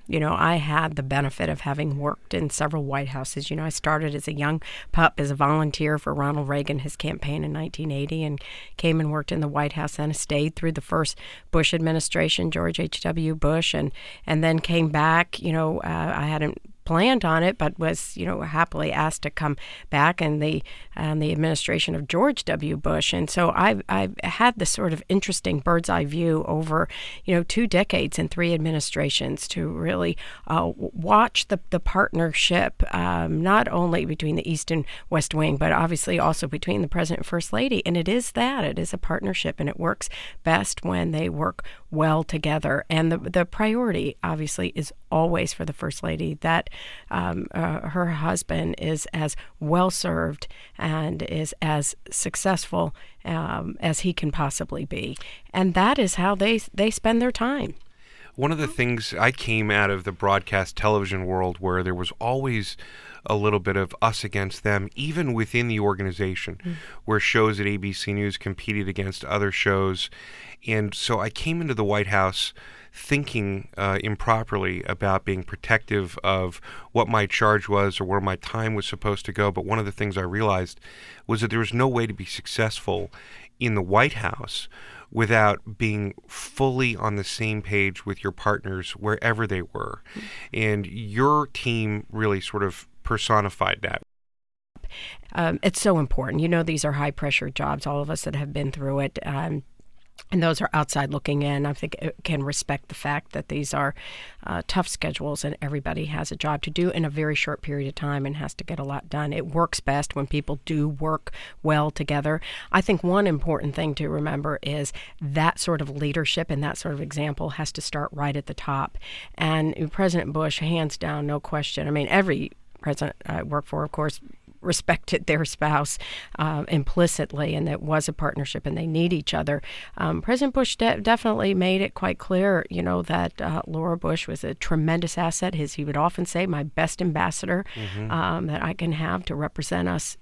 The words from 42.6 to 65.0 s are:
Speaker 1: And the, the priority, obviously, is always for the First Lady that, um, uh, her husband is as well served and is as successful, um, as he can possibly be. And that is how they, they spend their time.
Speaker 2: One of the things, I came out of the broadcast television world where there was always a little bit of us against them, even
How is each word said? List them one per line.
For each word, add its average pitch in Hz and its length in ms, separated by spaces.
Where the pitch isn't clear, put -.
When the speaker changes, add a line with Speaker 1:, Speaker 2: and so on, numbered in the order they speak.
Speaker 1:
And 160 220
the, 165 60
the 175 280
priority, 214 800
obviously, 160 460
is - 240
always 165 400
for - 140
the 160 80
First - 280
Lady 160 340
that, 165 340
um, - 460
uh, 165 240
her 175 180
husband 165 680
is 160 340
as 156 240
well 170 300
served 165 580
and 156 460
is 156 360
as 151 360
successful, 175 800
um, - 540
as 160 220
he 180 120
can 151 180
possibly 139 540
be. - 320
And 185 220
that 208 240
is 196 180
how 196 200
they, 214 240
they 214 200
spend 226 280
their 247 120
time. 254 420
Speaker 2:
One 143 160
of 156 80
the 151 80
things, 123 500
I 113 140
came 110 400
out 101 180
of 95 140
the 101 80
broadcast 98 640
television 98 500
world 92 320
where 92 240
there 90 140
was 90 240
always 123 580
a 107 100
little 104 240
bit 92 160
of 95 240
us 113 240
against 98 400
them, 101 320
even 147 380